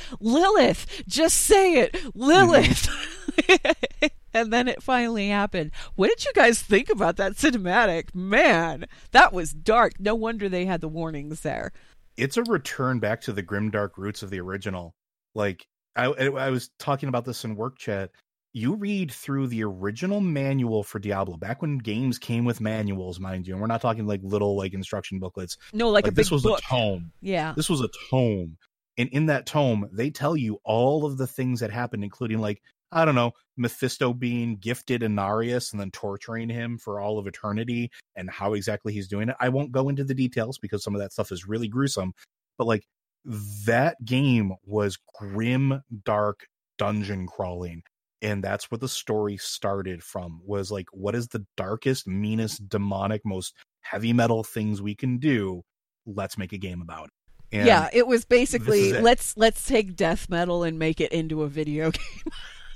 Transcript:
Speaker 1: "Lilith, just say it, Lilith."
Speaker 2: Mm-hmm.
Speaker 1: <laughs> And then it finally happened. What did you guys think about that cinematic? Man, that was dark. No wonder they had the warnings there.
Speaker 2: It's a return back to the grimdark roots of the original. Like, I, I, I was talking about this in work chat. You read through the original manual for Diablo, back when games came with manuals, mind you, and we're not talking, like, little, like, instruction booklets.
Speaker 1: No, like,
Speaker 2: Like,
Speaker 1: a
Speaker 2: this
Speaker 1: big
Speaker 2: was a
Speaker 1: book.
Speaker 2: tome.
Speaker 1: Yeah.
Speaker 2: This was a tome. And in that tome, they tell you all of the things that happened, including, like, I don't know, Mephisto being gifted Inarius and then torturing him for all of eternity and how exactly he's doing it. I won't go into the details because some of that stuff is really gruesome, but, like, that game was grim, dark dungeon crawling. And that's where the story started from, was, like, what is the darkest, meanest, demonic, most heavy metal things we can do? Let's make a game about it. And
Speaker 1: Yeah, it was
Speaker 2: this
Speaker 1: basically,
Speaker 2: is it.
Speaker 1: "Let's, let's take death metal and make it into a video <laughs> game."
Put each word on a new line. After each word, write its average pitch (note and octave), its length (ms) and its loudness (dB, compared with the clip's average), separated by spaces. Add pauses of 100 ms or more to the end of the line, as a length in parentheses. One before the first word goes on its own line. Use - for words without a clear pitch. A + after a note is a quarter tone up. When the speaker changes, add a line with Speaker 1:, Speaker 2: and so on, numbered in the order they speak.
(200)
Speaker 1:
"Lilith, D4 880 4
just D#4 300 2
say F#4+ 380 6
it, A3+ 220 4 (180)
Lilith." D#4 720 8
Speaker 2:
Mm-hmm. - 1200 2
Speaker 1:
<laughs> - 40 -16 (160)
And A3+ 220 0
then B3 140 4
it - 160 -4
finally A#3 460 2
happened. G3+ 420 0 (240)
What F#3+ 140 4
did A#4 140 0
you C#5+ 120 -2
guys A#3+ 260 8
think A3 300 4
about F#3+ 260 2
that G3 160 0
cinematic? G3+ 800 2
Man, F3+ 720 4 (260)
that B3+ 220 10
was E3 200 -2
dark. A3 460 4
No G#3 140 0
wonder A3 340 -2
they F3+ 180 -2
had F3 160 0
the - 60 -6
warnings D#3 540 -6
there. A1+ 300 -4 (440)
Speaker 2:
It's C3+ 220 -2
a A#3 60 2
return C3+ 560 -2
back G#2+ 220 0
to A#2 120 -4
the G2 80 -2
grimdark G2+ 560 -2
roots G2+ 240 -6
of G2 80 -12
the F#2+ 100 -6
original. F#2 540 -8 (400)
Like, G2+ 320 -2 (300)
I, B2 100 0
I, C3+ 200 0
I C3+ 260 -2
was B2+ 260 -4
talking C#3 320 -4
about A#2+ 160 -2
this A#2+ 180 -8
in A2 120 -6
work A#2 240 -8
chat. G2 320 -6 (420)
You B2 220 -2
read G3+ 360 -4
through C3+ 360 -4
the A2+ 160 -4
original G#2+ 580 -4
manual C3+ 600 0
for - 160 -10
Diablo, G2 360 -2
back G2 280 -8
when D3 160 -2
games A#2 400 -2
came A#2+ 260 -2
with A#2 160 0
manuals, G2 580 -4
mind F#2 280 -6
you, F#2 80 -8
and G2 60 -6
we're G#2+ 60 -2
not A#2 140 -2
talking, A2+ 240 0
like, G2+ 160 -2
little, G2+ 340 0
like, F#2+ 200 -2
instruction F#2+ 440 -6
booklets. F#2 380 -10 (160)
Speaker 1:
No, A3 160 0
like, G#3 160 4
Speaker 2:
Like, G#3+ 60 2
Speaker 1:
a F3 40 -6
Speaker 2:
this G#3 120 4
Speaker 1:
big F3 60 0
Speaker 2:
was C#3 120 2
a A3 40 4
Speaker 1:
book. G#3 120 2
Speaker 2:
tome. G#2+ 580 -2
Speaker 1:
Yeah. E3 380 -4
Speaker 2:
This D#3 120 -2
was C#3+ 120 0
a A2 80 -2 (220)
tome. G2+ 460 0 (420)
And A#2+ 100 -2
in D3 160 0
that C#3 220 0
tome, A#2 440 0
they A#2+ 200 -2
tell D#3 260 -2
you A2 280 -4
all C3 420 2
of C#3 100 -6
the C3 100 -2
things B2+ 340 -4
that G#2+ 100 -4
happened, A#2 320 -6
including, A2 380 -6
like, G#2 200 -4 (300)
I E3 140 2
don't D3+ 80 4
know, A#2+ 200 2 (220)
Mephisto B2 580 -2
being A#2+ 420 -4
gifted A#2 480 -4
Inarius A2 720 -2
and G#2 60 -8
then F#2+ 120 -8
torturing A2+ 580 -8
him A#2 300 -8
for G2+ 200 -8
all G#2+ 200 -2
of G2 80 -8
eternity A#2 640 -4 (240)
and F#2 160 -10
how G2+ 240 -2
exactly G#2 380 -4
he's G2 140 -6
doing G#2 220 -4
it. B2+ 100 -6
I B2 100 0
won't C3+ 220 -2
go C3+ 180 0
into C#3 140 -2
the C3+ 120 -2
details B2 420 -2
because G2+ 260 -6
some G2+ 120 -4
of G2+ 60 -2
that G2 120 -8
stuff - 180 -4
is F#2 160 -8
really A2+ 200 -4
gruesome, G#2+ 460 -2 (440)
but, A#2 80 -2
like, A2 220 0 (760)
that B2+ 380 2
game B2 500 2 (120)
was G2+ 320 -2 (160)
grim, B2+ 720 -2 (200)
dark G#2 440 0 (320)
dungeon G2+ 480 -2
crawling. F2 560 -8 (400)
And G#2 200 -2
that's G2 280 -6
where A2+ 80 -6
the C3 100 -6
story G#2 480 -4
started F#2+ 640 -6
from, F2 400 -12
was, G2 280 -6
like, F#2+ 200 -8
what G2+ 220 -4
is A#2+ 140 -4
the G#2+ 180 -8 (120)
darkest, A2+ 500 -4
meanest, G#2+ 600 -4
demonic, G2+ 560 -2
most F#2+ 300 -6 (280)
heavy A2+ 320 -2
metal A#2 300 4
things G#2+ 380 -4
we G2+ 140 -6
can B2 240 -4
do? G2+ 420 0 (460)
Let's G2+ 320 -6
make F#2 140 -6
a G2+ 40 -8
game F2+ 240 -8
about D#2+ 240 -14
it. - 60 -20 (480)
And A#3+ 80 4
Speaker 1:
Yeah, E3+ 260 8
it A#3+ 140 6
was A#3+ 140 4
Speaker 2:
this - 40 -16
Speaker 1:
basically, A3+ 640 4
Speaker 2:
is - 40 2
it. A3+ 100 2
Speaker 1:
"Let's, A#3+ 340 4
let's A3 280 4
take G#3 300 2
death F3 340 0
metal F3 340 0
and E3 160 -2
make D#3+ 200 0
it D#3+ 120 0
into D#3+ 320 -2
a D3 40 -2
video D3+ 440 -2
<laughs> - 0 -
game." - 420 -8 (420)